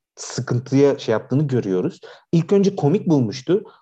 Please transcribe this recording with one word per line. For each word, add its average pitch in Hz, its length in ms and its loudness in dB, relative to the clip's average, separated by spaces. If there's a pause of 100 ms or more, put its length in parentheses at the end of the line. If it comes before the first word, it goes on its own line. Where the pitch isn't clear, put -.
(160)
sıkıntıya 131 840 0
şey - 140 -2
yaptığını 135 340 -2
görüyoruz. 110 520 -2 (320)
İlk 170 220 0
önce 196 220 2
komik 147 340 0
bulmuştu. 151 540 0 (180)